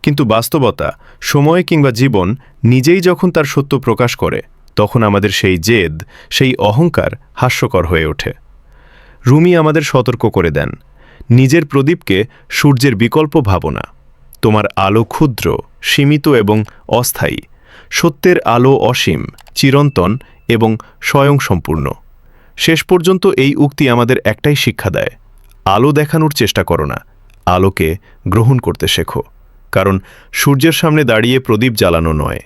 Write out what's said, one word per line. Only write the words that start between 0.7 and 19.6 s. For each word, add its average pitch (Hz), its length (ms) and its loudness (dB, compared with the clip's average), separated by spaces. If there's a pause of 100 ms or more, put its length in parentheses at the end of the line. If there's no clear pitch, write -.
সময় 156 420 2
কিংবা 147 280 2
জীবন 107 440 0 (280)
নিজেই 131 380 4
যখন 180 300 0
তার 160 120 0
সত্য 143 360 -2
প্রকাশ 123 360 -2
করে, - 260 -6 (340)
তখন 107 280 0
আমাদের 101 260 2
সেই 95 280 0
জেদ, 82 460 0 (260)
সেই 131 260 -2
অহংকার 127 560 0 (220)
হাস্যকর 117 520 -2
হয়ে 80 200 0
ওঠে। - 280 -6 (920)
রুমি 165 280 4
আমাদের 156 260 2
সতর্ক 120 480 0
করে 85 220 0
দেন, 71 180 -4 (600)
"নিজের 135 360 4
প্রদীপকে 135 580 0 (260)
সূর্যের 135 460 2
বিকল্প 147 460 0
ভাবো 90 280 -2
না। 53 140 -6 (580)
তোমার 107 240 2 (100)
আলো 101 280 0
ক্ষুদ্র, 117 540 -2 (240)
সীমিত 147 460 0
এবং 107 360 2 (260)
অস্থায়ী। - 480 -2 (520)
সত্যের 170 500 0
আলো 123 340 2
অসীম, 110 520 -2 (300)
চিরন্তন 131 640 2 (280)